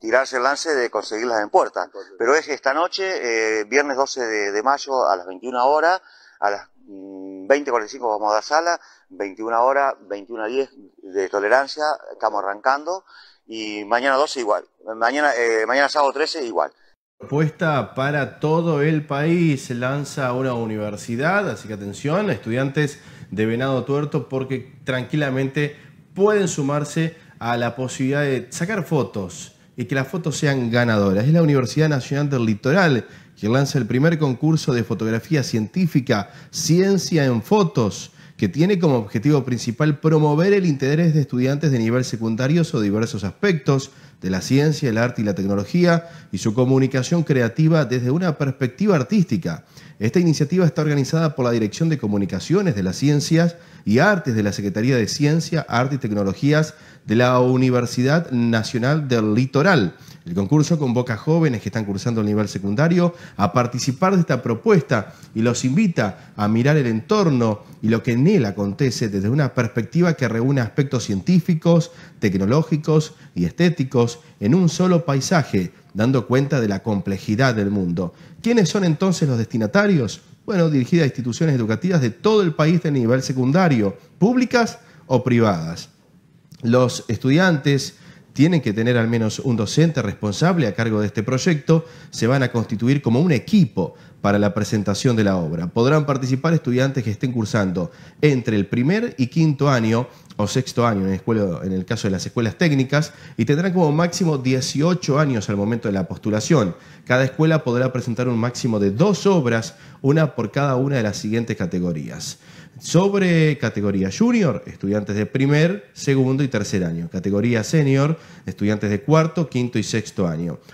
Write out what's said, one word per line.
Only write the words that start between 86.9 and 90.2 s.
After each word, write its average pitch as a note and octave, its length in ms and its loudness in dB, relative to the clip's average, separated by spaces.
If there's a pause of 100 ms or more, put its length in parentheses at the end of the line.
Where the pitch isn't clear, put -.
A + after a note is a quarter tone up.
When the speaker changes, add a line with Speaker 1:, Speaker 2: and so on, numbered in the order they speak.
Speaker 3:
estudiantes C#3+ 880 0 (360)
tienen D#3+ 280 4
que A2+ 120 -2
tener A#2 260 2
al A2+ 80 2
menos A2+ 320 0
un A#2+ 180 -2
docente C#3+ 460 2
responsable A2+ 640 0